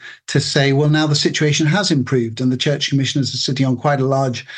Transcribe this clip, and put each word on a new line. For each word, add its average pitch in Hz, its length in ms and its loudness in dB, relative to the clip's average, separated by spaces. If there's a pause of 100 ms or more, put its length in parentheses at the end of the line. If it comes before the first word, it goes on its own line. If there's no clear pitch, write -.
(280)
to 139 120 0
say, 139 320 2
"Well, 147 160 4
now 156 200 2
the 143 80 0
situation 151 500 0
has 190 240 2
improved 123 500 0
and 127 120 2
the 123 40 0
church 143 320 -2
commissioners 139 460 -2
are 120 40 -6
sitting 135 280 -2
on 127 100 0
quite 143 240 0
a 131 60 0
large 135 400 -2 (120)